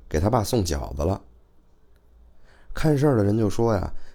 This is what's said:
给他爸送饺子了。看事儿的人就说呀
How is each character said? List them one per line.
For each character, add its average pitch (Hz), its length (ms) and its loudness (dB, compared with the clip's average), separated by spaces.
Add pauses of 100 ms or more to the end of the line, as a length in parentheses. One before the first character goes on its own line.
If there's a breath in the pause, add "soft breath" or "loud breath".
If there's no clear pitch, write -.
给 78 100 -2
他 90 100 2
爸 117 140 0
送 104 220 -2
饺 71 320 -6
子 73 60 -4
了。 92 180 -2 (1500 soft breath)
看 151 220 2
事 139 100 2
儿 135 100 4
的 107 60 4
人 101 160 2
就 107 100 2
说 117 260 0
呀 87 180 -2 (220 soft breath)